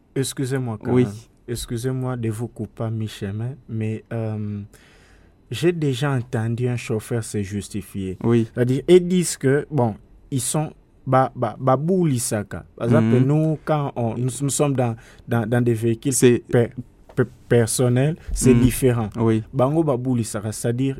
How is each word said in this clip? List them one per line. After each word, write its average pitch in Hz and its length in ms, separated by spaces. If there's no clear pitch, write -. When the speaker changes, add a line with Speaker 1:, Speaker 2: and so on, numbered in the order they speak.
Speaker 1:
excusez-moi 127 680
quand 120 100
Speaker 2:
Oui. 123 120
Speaker 1:
même. 101 80
Excusez-moi 127 680
de 113 120
vous 110 200
couper - 360
à 113 60
mi-chemin, 110 640
mais, 110 340
euh, 107 500
j'ai 147 220
déjà 147 400
entendu 117 560
un 123 100
chauffeur 117 460
se - 220
justifier. 98 800
Speaker 2:
Oui. 117 280
Speaker 1:
C'est-à-dire, 131 360
ils 180 180
disent 180 300
que, 139 340
bon, 117 240
ils 135 80
sont - 320
ba-, 127 300
ba-, 117 240
babou 156 440
lisaka. 117 600
Par 120 120
exemple, 117 320
Speaker 2:
Mhm. 127 60
Speaker 1:
nous, 156 380
quand 147 300
on, 113 220
nous, 123 140
nous 139 80
sommes 143 240
dans, 120 220
dans, 117 200
dans 120 140
des 120 120
véhicules 117 380
Speaker 2:
C'est 123 380
Speaker 1:
per-, 120 200
per-, 123 120
personnels, 123 680
c'est - 200
Speaker 2:
Mhm. 120 80
Speaker 1:
différent. 120 560
Speaker 2:
Oui. 113 280
Speaker 1:
Bango 139 300
babou 127 320
lisaka, 110 340
c'est-à-dire, 127 500